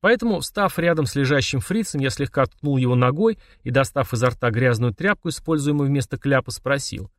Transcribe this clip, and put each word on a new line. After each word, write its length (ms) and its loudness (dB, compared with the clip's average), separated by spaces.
Поэтому, 400 2
встав 360 -2
рядом 280 2
с 100 -4
лежащим 460 0
фрицем, 400 -2
я 80 0
слегка 360 0
ткнул 300 -2
его 200 2
ногой 440 2
и, 80 -6
достав 420 0
изо 180 2
рта 200 -2
грязную 420 2
тряпку, 360 -2
используемую 580 0
вместо 300 -2
кляпа, 340 0
спросил: 680 -6